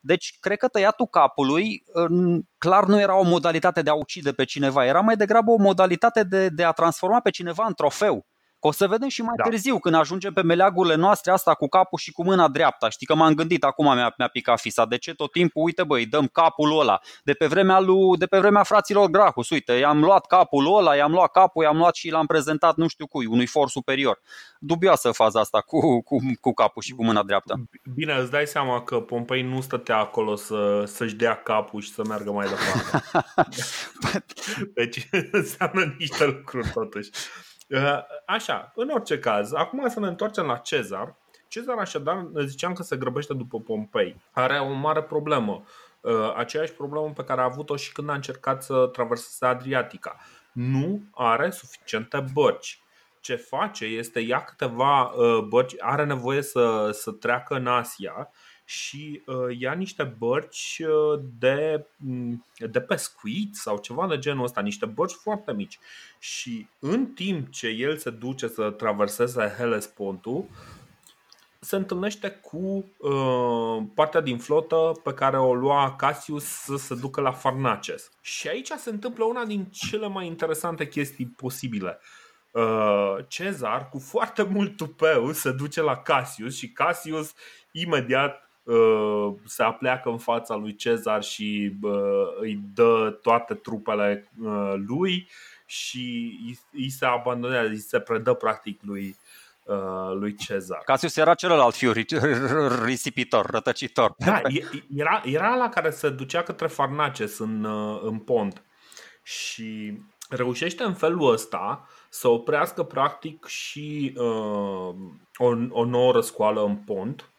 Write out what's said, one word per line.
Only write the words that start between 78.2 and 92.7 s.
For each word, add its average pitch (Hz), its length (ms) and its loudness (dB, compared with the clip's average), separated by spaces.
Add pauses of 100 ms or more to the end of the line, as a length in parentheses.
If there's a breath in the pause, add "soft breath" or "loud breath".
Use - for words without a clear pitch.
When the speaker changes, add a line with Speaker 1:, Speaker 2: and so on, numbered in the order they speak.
Speaker 2:
Și - 280 -10
aici 240 280 -8
se - 140 -12
întâmplă 220 340 -6
una 240 200 -2
din 208 260 -6
cele 214 380 -8
mai 190 180 -8
interesante 160 640 -4
chestii 135 380 -6 (100)
posibile. 110 640 -8 (520 soft breath)
Uh, 107 680 2 (120)
Cezar, 135 600 -6
cu 139 100 -12
foarte 226 440 -4
mult 202 340 -2
tupeu, 151 560 2
se 143 200 -2
duce 143 300 -4
la 139 140 2
Cassius 131 600 -2
și 117 160 -12
Cassius 156 600 -4 (400 loud breath)
imediat, 139 760 -2 (140)
uh, 107 720 2 (120)
se - 180 -4
apleacă 127 460 -2
în 117 100 -4
fața 117 360 -4
lui 107 200 -8
Cezar 107 480 -2
și, 104 500 -6 (100)
uh, 104 100 -2 (480)
îi 107 200 -6 (140)